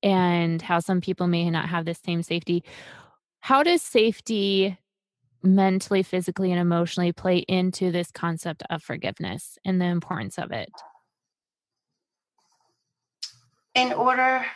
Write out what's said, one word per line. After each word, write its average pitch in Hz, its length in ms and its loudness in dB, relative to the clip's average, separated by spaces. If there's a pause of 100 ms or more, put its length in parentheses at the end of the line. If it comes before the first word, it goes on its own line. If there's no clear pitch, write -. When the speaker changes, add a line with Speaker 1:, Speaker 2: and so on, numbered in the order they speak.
Speaker 1:
and 175 600 2
how 170 180 0
some 180 220 0
people 185 260 -2
may 170 220 2
not 165 180 -2
have 165 160 -4
the 170 100 -6
same 170 300 -4
safety. 170 400 -2 (800)
How 277 220 2
does 339 180 2
safety 196 960 0 (640)
mentally, 190 600 4
physically, 185 480 -2
and 175 100 2
emotionally 175 500 2
play 180 280 0
into 185 520 0
this 175 200 -2
concept 165 580 -6
of 170 120 -6
forgiveness - 840 -8
and 185 160 0
the 180 40 0
importance 175 520 -4
of - 140 -8
it? 104 180 -8 (3000)
Speaker 2:
In 254 160 2
order 254 540 2 (100)